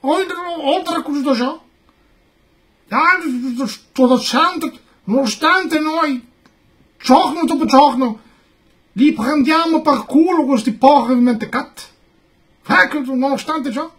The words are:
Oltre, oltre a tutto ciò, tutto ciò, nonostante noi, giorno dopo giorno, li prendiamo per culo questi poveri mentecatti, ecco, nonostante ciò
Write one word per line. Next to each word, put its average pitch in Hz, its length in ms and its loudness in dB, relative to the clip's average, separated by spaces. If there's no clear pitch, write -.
Oltre, 359 340 -2
oltre 339 320 -2
a - 60 -4
tutto 285 320 -2
ciò, 254 300 -4
tutto 254 260 4
ciò, 330 380 0
nonostante 302 760 0
noi, 302 480 -2
giorno 311 440 2
dopo 294 200 -2
giorno, 247 540 2
li 269 220 2
prendiamo 311 680 0
per 277 240 0
culo 320 380 2
questi 247 300 0
poveri 254 480 4
mentecatti, 240 640 -2
ecco, 269 480 0
nonostante 277 560 -4
ciò 294 280 -8